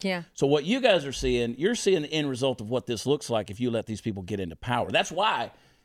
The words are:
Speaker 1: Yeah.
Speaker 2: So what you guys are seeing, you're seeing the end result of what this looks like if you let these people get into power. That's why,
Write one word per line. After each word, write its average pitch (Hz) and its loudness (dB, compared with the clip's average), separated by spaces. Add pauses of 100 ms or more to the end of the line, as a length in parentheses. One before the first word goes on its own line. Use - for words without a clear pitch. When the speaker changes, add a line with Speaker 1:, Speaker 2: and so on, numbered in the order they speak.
Speaker 1:
Yeah. 185 -4 (100)
Speaker 2:
So 143 2
what 147 4
you 240 0
guys 190 4
are 139 -6
seeing, 120 0
you're 214 2
seeing 185 4
the 147 -6
end 156 0
result 131 0
of 107 -8
what 123 -2
this 117 -4
looks 143 0
like 110 0
if 98 -12
you 123 0
let 113 -2
these 110 -6
people 98 -4
get 98 -4
into 85 -6
power. 117 -2
That's 160 0
why, 160 -2 (340)